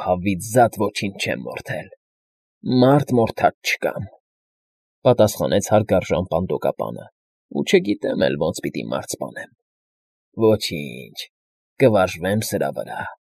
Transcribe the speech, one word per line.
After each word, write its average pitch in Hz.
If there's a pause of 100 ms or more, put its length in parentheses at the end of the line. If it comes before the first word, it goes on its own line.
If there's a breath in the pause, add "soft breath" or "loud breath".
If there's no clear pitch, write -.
հավից 92
զատ 113
ոչինչ 101
չեմ 64
մորթել։ - (800)
Մարդ 135
մորթած -
չկամ», - (1000)
պատասխանեց 98
հարգարժան 92
պանդոկապանը, 69 (460)
«ու -
չգիտեմ -
էլ 67
ոնց 80
պիտի 76
մարդ 65
սպանեմ»։ - (840)
«Ոչինչ, 73 (640)
կվարժվեմ 101
սրա 73
վրա։ - (240)